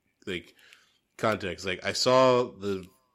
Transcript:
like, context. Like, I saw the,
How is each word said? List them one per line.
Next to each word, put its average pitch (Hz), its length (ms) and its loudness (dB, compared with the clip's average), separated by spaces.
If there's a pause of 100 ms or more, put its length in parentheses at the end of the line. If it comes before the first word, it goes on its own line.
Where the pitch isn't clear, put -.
(260)
like, 92 260 -10 (640)
context. 98 480 -4
Like, 92 220 -6
I 98 80 -4
saw 127 500 4
the, 95 400 -8 (300)